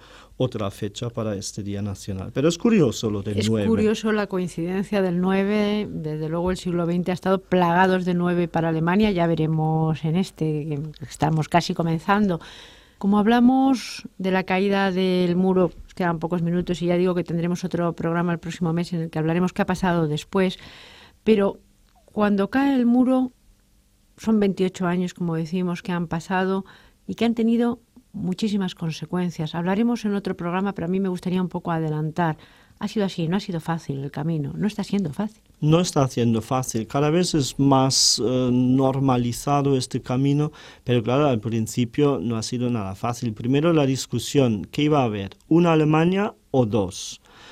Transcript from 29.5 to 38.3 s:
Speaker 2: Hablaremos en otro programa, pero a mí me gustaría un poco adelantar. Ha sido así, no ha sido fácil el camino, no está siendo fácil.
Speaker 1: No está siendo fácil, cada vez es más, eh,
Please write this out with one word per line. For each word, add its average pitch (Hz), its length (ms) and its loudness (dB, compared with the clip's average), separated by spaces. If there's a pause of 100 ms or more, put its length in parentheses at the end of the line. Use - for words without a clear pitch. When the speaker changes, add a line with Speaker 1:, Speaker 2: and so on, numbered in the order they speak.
Speaker 2:
Hablaremos 196 500 0
en 202 100 -2
otro 190 220 -4
programa, 190 380 -4
pero 170 100 -6
a 170 60 -2
mí 190 100 0
me 196 80 -2
gustaría 180 320 -2
un 180 80 -2
poco 175 240 -6
adelantar. 156 640 -2 (420)
Ha 208 100 -6
sido 202 180 -2
así, 175 200 -4
no 180 120 0
ha - 20 -6
sido 180 180 -6
fácil 147 460 -6
el 143 60 -8
camino, 151 440 -4
no 165 120 -2
está 208 180 -4
siendo 190 280 -2
fácil. 208 280 -6 (200)
Speaker 1:
No 156 200 6
está 147 280 2
siendo 117 340 0
fácil, 127 440 -4
cada 147 240 0
vez 175 240 0
es 143 240 0
más, 135 640 4
eh, 127 300 2